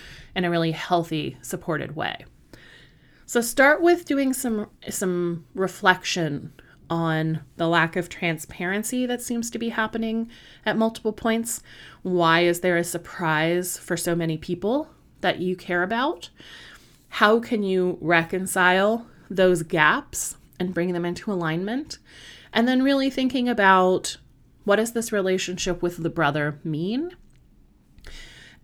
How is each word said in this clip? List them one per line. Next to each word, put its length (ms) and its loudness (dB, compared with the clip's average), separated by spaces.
in 100 0
a 60 0
really 220 2
healthy, 680 -2
supported 540 -6
way. 300 -6
So 160 -2
start 400 4
with 240 4
doing 300 0
some, 340 -4
some 640 -2
reflection 960 -2
on 500 0
the 100 0
lack 300 2
of 140 -4
transparency 960 -4
that 160 -4
seems 280 -4
to 80 -6
be 120 -4
happening 580 -4
at 100 0
multiple 380 0
points. 480 -2
Why 380 4
is 200 2
there 160 2
a 80 0
surprise 920 -2
for 180 -4
so 180 -2
many 220 -2
people 540 -4
that 180 0
you 160 -2
care 260 -2
about? 460 -2
How 320 4
can 220 -2
you 400 0
reconcile 1040 2
those 320 4
gaps 720 0
and 140 -4
bring 180 -2
them 140 -2
into 260 -6
alignment? 640 -4
And 160 2
then 140 4
really 260 2
thinking 400 0
about, 720 4
what 120 4
does 160 0
this 180 -4
relationship 680 -2
with 220 -4
the 80 -2
brother 520 0
mean? 540 -4